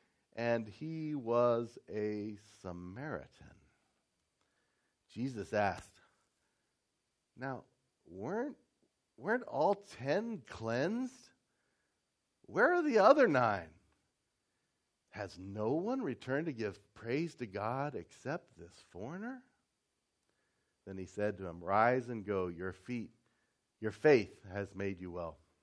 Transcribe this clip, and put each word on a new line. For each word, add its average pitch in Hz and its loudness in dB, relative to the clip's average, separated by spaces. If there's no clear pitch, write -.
And 117 0
he 156 -6
was 120 2
a 104 -4
Samaritan. 90 -12
Jesus 113 -4
asked, 98 0
"Now, 127 -8
weren't, 170 -6
weren't 214 -4
all 160 2
ten 196 -4
cleansed? 165 -4
Where 233 4
are 349 2
the 254 4
other 254 10
nine? 110 2
Has 98 -10
no 104 -4
one 208 -2
returned 143 -4
to 156 -2
give 110 -4
praise 143 -4
to 127 -8
God 117 -4
except - -8
this 87 -20
foreigner?" 190 -10
Then 95 -10
he 92 -6
said 104 -2
to 95 -8
him, 85 -10
"Rise 113 4
and 110 -8
go. 95 0
Your 90 -6
feet, 120 -8
your 110 -2
faith 127 6
has 98 -6
made 98 -4
you 90 -10
well." 85 -8